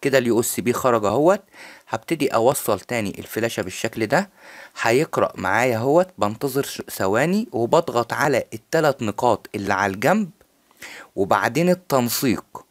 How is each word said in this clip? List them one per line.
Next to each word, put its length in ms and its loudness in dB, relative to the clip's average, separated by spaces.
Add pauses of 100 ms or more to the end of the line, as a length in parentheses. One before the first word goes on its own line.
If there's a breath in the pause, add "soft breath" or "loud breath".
كده 160 2
اليو 220 2
اس 200 -2
بي 140 0
خرج 320 2
اهوت، 360 2 (480 loud breath)
هبتدي 380 -4
اوصل 520 0
تاني 400 -6
الفلاشة 440 -6
بالشكل 420 -4
ده، 240 0 (520 loud breath)
هيقرأ 540 2
معايا 420 0
اهوت، 300 2 (100)
بنتظر 460 -2
ش-، 180 -10 (100)
ثواني 600 0
وبضغط 600 0
على 300 0 (100)
التلات 480 0
نقاط 540 0
اللي 180 -2
على 200 2
الجنب، 360 0 (880 loud breath)
وبعدين 540 2
التنسيق. 760 0 (260)